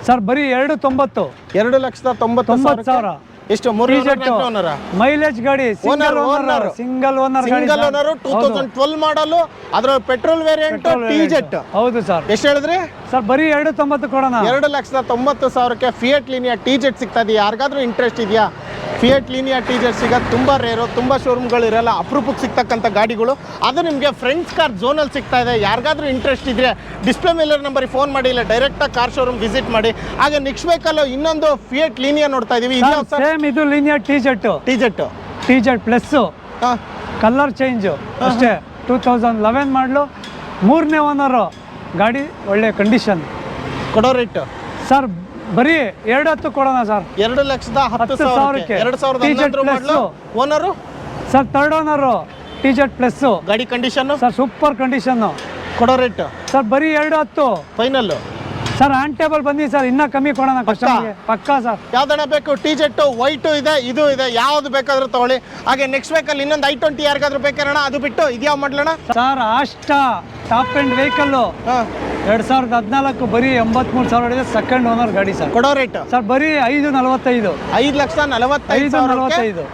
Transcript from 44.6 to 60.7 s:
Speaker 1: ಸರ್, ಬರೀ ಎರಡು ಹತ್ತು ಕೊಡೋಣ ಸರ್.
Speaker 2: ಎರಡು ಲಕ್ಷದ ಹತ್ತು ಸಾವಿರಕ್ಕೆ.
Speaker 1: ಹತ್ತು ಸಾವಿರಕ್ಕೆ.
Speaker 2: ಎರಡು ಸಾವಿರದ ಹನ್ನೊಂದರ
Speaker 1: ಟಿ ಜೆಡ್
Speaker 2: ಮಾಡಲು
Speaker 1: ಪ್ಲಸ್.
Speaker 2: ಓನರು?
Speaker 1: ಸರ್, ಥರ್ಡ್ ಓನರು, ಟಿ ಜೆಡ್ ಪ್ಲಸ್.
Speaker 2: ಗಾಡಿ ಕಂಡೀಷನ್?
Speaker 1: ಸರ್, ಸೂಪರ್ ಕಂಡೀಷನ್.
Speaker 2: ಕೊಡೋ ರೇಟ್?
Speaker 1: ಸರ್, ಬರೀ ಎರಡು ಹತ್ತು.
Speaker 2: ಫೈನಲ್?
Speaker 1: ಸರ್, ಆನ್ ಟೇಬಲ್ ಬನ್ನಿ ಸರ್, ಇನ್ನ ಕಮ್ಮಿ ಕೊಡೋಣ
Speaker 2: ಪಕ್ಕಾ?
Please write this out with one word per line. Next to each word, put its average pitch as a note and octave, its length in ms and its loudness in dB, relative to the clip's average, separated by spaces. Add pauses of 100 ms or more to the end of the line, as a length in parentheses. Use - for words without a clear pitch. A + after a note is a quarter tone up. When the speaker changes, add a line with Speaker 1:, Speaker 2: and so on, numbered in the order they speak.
Speaker 1:
ಸರ್, C4+ 180 4 (500)
ಬರೀ D4 180 4 (380)
ಎರಡು D4+ 180 2
ಹತ್ತು D4+ 260 -2
ಕೊಡೋಣ C4 220 2 (100)
ಸರ್. G3+ 160 0 (200)
Speaker 2:
ಎರಡು B3+ 260 2
ಲಕ್ಷದ A#3+ 260 -4 (160)
ಹತ್ತು B3 60 -2
ಸಾವಿರಕ್ಕೆ. C4 240 0
Speaker 1:
ಹತ್ತು B3+ 160 2
ಸಾವಿರಕ್ಕೆ. C4+ 440 0
Speaker 2:
ಎರಡು B3 200 0
ಸಾವಿರದ C4 220 0
ಹನ್ನೊಂದರ D4 120 2
Speaker 1:
ಟಿ C#4+ 60 2
ಜೆಡ್ C#4 120 0 (140)
Speaker 2:
ಮಾಡಲು C#4 300 0
Speaker 1:
ಪ್ಲಸ್. F#3+ 420 -6
Speaker 2:
ಓನರು? D4+ 300 0 (600)
Speaker 1:
ಸರ್, C4 240 4
ಥರ್ಡ್ D4+ 220 4
ಓನರು, D4 380 2 (480)
ಟಿ C4+ 160 4
ಜೆಡ್ C#4 180 2
ಪ್ಲಸ್. B3 260 0 (280)
Speaker 2:
ಗಾಡಿ A3+ 220 0
ಕಂಡೀಷನ್? B3+ 380 0 (120)
Speaker 1:
ಸರ್, B3 160 4
ಸೂಪರ್ C#4 420 2
ಕಂಡೀಷನ್. B3+ 420 0 (560)
Speaker 2:
ಕೊಡೋ B3 220 6
ರೇಟ್? A#3 200 -2 (300)
Speaker 1:
ಸರ್, C4+ 220 2
ಬರೀ D4+ 160 2 (100)
ಎರಡು D#4 220 0
ಹತ್ತು. D4 260 0 (320)
Speaker 2:
ಫೈನಲ್? A#3+ 340 0 (640)
Speaker 1:
ಸರ್, C#4 200 0
ಆನ್ C#4+ 200 -4
ಟೇಬಲ್ D#4 280 0
ಬನ್ನಿ C#4+ 260 -2
ಸರ್, C#4 180 0
ಇನ್ನ C#4 120 2 (100)
ಕಮ್ಮಿ C#4 260 0
ಕೊಡೋಣ C4 200 0
Speaker 2:
ಪಕ್ಕಾ? A3 140 -2